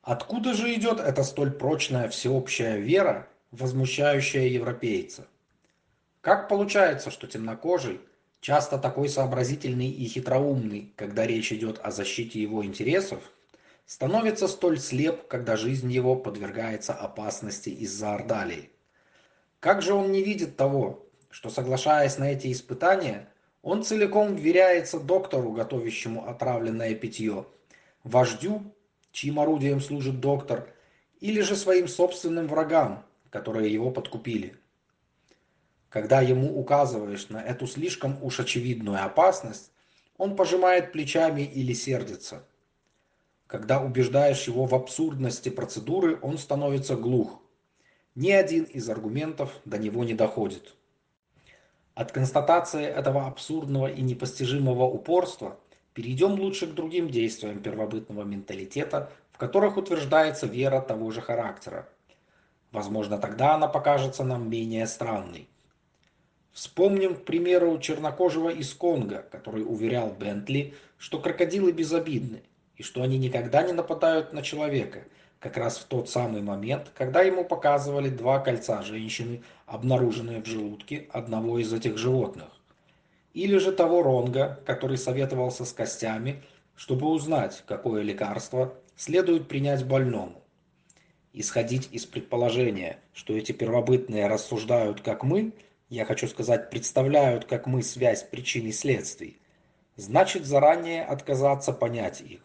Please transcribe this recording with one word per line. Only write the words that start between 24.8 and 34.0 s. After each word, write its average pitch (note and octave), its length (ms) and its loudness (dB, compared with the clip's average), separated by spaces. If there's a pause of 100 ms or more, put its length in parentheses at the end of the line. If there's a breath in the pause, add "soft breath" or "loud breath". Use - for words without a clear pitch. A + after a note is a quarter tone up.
доктору, C#3+ 520 0
готовящему A2+ 760 -4
отравленное A#2 680 -2
питьё, G#2+ 500 -4 (580 soft breath)
вождю, B2+ 720 2 (380)
чьим D3 280 -4
орудием C#3+ 420 2
служит C3+ 380 -4
доктор, C3 480 0 (520 soft breath)
или G#3 220 0
же G3 140 2
своим F#3 320 4
собственным E3+ 600 0
врагам, D3+ 560 2 (280)
которые G#2+ 420 -2
его A#2 160 0
подкупили? A2+ 680 -6 (1300)